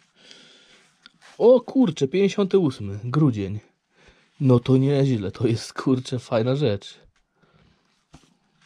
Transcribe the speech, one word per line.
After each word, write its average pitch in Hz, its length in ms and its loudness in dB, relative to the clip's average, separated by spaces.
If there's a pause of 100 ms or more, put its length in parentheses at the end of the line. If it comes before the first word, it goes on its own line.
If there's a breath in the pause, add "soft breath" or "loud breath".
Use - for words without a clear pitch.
(1400 loud breath)
O 240 220 6
kurczę, 240 480 0
pięćdziesiąty 196 500 0
ósmy 107 460 -4
grudzień. 120 560 -2 (800 soft breath)
No 127 180 4
to 131 180 0
nieźle, 135 540 0
to - 160 -4
jest, 110 260 -4
kurczę, 127 460 -4
fajna 123 380 -4
rzecz. 120 440 -4 (1700 loud breath)